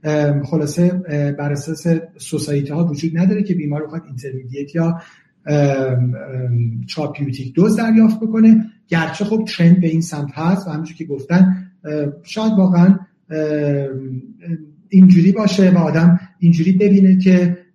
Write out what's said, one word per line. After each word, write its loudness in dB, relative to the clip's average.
ام، -2
خلاصه، -2
اه، -4
بر -6
اساس -8
سوسایتی -6
ها -2
وجود -6
نداره 0
که -4
بیمار -6
بخواد -12
اینترمدیت -14
یا، -2
ام، -4
ام، -2
تراپیوتیک -8
دوز 2
دریافت 2
بکنه، 4
گرچه -4
خب -2
ترند 4
به 0
این -2
سمت -8
هست -4
و -10
همونجور -10
که -12
گفتن، 0
اه، -6
شاید -4
واقعاً، 4
اه، -4
اینجوری 6
باشه 2
و 4
آدم 2
اینجوری 2
ببینه 4
که 2